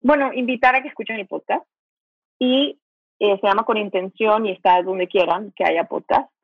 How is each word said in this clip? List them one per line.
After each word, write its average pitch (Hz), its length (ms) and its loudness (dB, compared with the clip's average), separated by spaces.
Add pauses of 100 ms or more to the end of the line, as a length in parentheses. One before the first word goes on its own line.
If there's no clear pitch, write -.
bueno, 277 320 2
invitar 254 420 0
a 262 80 0
que 294 60 -14
escuchen 226 280 -10
el 196 100 -10
podcast - 400 -8 (720)
y, 262 400 0 (420)
eh, 196 200 2
se 214 60 -2
llama 208 180 2
Con 226 120 0
Intención 208 680 -2
y 190 60 -4
está 180 300 2
donde 185 260 -4
quieran 185 480 -2
que 185 80 -2
haya 165 200 0
podcast. - 460 -2 (140)